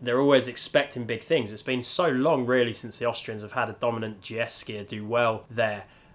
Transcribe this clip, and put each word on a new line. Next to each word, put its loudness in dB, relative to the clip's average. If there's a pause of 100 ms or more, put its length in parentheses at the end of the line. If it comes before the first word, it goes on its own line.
they're 2
always 6
expecting -2
big -4
things. 0
It's -12
been -2
so 0
long, 2
really, 4
since -10
the -2
Austrians -4
have -12
had -2
a -8
dominant -2
G -6
S -6
skier -8
do -8
well 2
there. -2 (300)